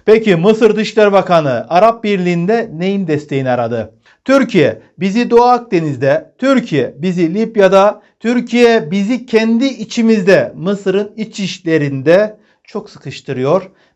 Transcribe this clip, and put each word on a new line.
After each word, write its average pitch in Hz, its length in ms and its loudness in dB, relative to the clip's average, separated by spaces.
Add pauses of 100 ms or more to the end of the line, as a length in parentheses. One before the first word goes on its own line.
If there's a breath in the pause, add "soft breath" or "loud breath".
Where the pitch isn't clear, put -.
Peki 214 320 4
Mısır 220 400 2
Dışişleri 208 360 0
Bakanı 165 560 0
Arap 226 360 2
Birliği'nde 185 680 -2
neyin 190 340 -4
desteğini 147 440 -4
aradı? 117 440 -4 (300 soft breath)
Türkiye 196 580 2 (160 soft breath)
bizi 202 320 -2
Doğu 233 120 6
Akdeniz'de, 160 960 0
Türkiye 233 600 0
bizi 175 360 -2
Libya'da, 202 680 2 (180 soft breath)
Türkiye 233 720 0
bizi 214 360 -4
kendi 226 380 0
içimizde, 208 920 0
Mısır'ın 196 600 -4
iç 220 240 -12
işlerinde 160 960 0 (280 soft breath)
çok - 260 -14
sıkıştırıyor. 143 800 -4 (260 soft breath)